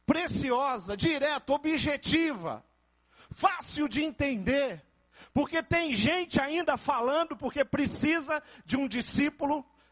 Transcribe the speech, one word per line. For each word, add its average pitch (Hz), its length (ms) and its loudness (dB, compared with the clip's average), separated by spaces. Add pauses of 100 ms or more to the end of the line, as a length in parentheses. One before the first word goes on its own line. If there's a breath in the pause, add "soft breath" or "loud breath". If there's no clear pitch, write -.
preciosa, 254 920 -2
direta, 285 560 0
objetiva, 285 1120 0 (680 loud breath)
fácil 311 580 -2
de 247 140 -2
entender. 262 840 0 (480 loud breath)
Porque 302 300 2
tem 339 320 0
gente 311 460 2
ainda 302 360 0
falando 277 600 0
porque 277 280 0
precisa 302 760 0 (220 loud breath)
de - 120 -2
um 277 120 0
discípulo, 277 760 0 (280 soft breath)